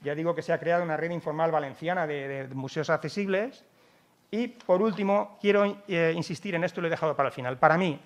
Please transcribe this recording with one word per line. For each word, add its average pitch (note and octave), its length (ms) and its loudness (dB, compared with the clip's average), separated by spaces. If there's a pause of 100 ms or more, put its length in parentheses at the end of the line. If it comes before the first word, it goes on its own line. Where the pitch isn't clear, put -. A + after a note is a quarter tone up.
Ya C#3+ 140 -6
digo E3 180 -2
que D#3+ 80 -8
se E3 120 -2
ha D3+ 60 0
creado E3+ 220 0
una D#3+ 160 -2
red E3+ 140 -4
informal E3 400 -2
valenciana D#3 560 -2
de, C#3 400 -6
de C3 80 -10
museos C3+ 340 -4
accesibles. F#3+ 760 -2 (680)
Y, A3+ 160 -2
por F#3 360 2
último, G3+ 580 0
quiero, G3+ 460 4
eh, E3 280 2
insistir F3 380 -6
en E3+ 100 0
esto F3+ 160 -2
y - 40 -4
lo E3+ 40 0
he D#3+ 40 -2
dejado D#3 240 0
para C3+ 140 2
el - 40 -8
final. B2+ 240 -6
Para D#3+ 220 6
mí, E3+ 260 0